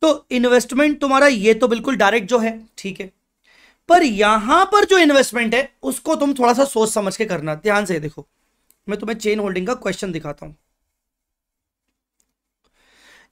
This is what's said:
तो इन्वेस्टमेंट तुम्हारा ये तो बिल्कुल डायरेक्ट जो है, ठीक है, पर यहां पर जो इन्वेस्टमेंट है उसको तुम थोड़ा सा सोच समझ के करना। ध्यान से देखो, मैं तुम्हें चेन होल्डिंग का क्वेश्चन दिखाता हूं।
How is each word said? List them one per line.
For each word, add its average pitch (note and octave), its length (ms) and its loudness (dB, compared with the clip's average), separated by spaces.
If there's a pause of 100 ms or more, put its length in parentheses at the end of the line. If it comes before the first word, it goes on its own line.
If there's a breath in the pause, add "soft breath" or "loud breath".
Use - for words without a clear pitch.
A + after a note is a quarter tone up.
तो D4+ 300 0
इन्वेस्टमेंट B3 680 0
तुम्हारा C4+ 260 4
ये A3 260 4
तो A3+ 140 2
बिल्कुल A#3+ 280 -2
डायरेक्ट G3+ 340 2
जो A#3+ 100 2
है, A3+ 140 -2 (240)
ठीक G3 220 -10
है, F#3+ 120 -14 (800 soft breath)
पर E4+ 140 6
यहां A3 600 2
पर G4+ 200 2
जो F#4+ 120 4
इन्वेस्टमेंट B3 580 2
है C4+ 160 -2 (120)
उसको D4 320 -4
तुम C#4+ 180 -2
थोड़ा B3 200 2
सा C4+ 120 2
सोच A3 260 -2
समझ G3 260 -4
के A3 80 -4
करना। D#3 320 -6
ध्यान G#3 280 -2
से F3 140 -4
देखो, D3 280 -12 (600)
मैं G#3 120 -6
तुम्हें A3+ 180 -8
चेन G#3+ 220 -2
होल्डिंग F#3+ 280 -4
का B3 80 -4
क्वेश्चन G3 360 -6
दिखाता D#3 340 -12
हूं। D3+ 80 -20 (2750 soft breath)